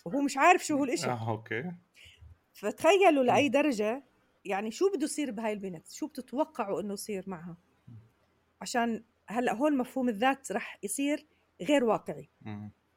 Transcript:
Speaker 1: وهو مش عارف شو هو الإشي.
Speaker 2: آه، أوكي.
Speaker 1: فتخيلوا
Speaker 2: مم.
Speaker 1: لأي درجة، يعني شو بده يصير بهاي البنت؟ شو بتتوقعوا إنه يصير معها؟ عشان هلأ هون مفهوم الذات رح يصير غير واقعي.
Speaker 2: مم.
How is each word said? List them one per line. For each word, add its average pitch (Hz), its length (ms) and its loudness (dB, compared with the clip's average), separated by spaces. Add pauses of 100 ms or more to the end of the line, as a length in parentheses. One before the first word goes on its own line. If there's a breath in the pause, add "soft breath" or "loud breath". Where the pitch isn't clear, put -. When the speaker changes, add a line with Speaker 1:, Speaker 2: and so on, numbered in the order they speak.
Speaker 1:
وهو 226 160 -2
مش 277 160 -2
عارف 349 280 6
شو 302 120 0
هو 277 60 2
الإشي. 233 240 -2
Speaker 2:
آه، 117 220 -2
أوكي. 113 420 -4 (840 soft breath)
Speaker 1:
فتخيلوا 320 680 4
Speaker 2:
مم. 240 40 4
Speaker 1:
لأي 240 220 4
درجة، 254 540 0 (420)
يعني 202 260 -4
شو 370 240 0
بده 269 80 -2
يصير 294 280 -4
بهاي 214 220 -4
البنت؟ 190 340 -10
شو - 200 -10
بتتوقعوا 240 720 -4
إنه 202 120 -6
يصير 196 340 -8
معها؟ 170 300 -12 (1040)
عشان 233 420 -2 (240)
هلأ 247 260 -2
هون 285 240 2
مفهوم 247 320 -2
الذات 247 420 0
رح - 320 -6
يصير 285 420 -2 (360)
غير 269 220 4
واقعي. 165 460 -2 (120)
Speaker 2:
مم. 104 300 -12 (260)